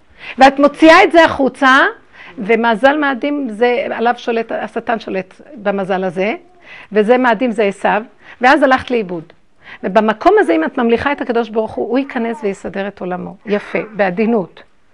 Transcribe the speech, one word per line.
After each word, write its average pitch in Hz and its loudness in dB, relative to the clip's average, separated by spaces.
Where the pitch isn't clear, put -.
ואת 277 6
מוציאה 320 6
את 330 0
זה 330 6
החוצה, 269 2
ומזל 233 2
מאדים 285 -4
זה, 240 0
עליו 240 -2
שולט, 226 -4
השטן 226 -6
שולט - -10
במזל 196 -4
הזה, 185 -4
וזה 214 2
מאדים 247 0
זה 214 -2
עשיו, 196 -2
ואז 269 4
הלכת 262 0
לאיבוד. 180 -4
ובמקום 220 2
הזה, 339 2
אם 320 0
את - -6
ממליכה 233 0
את 277 -6
הקדוש 233 -2
ברוך 220 -6
הוא, 233 -6
הוא 240 -2
ייכנס 233 -6
ויסדר 196 -6
את - -14
עולמו. 180 -8
יפה, 208 -4
בעדינות. 202 -2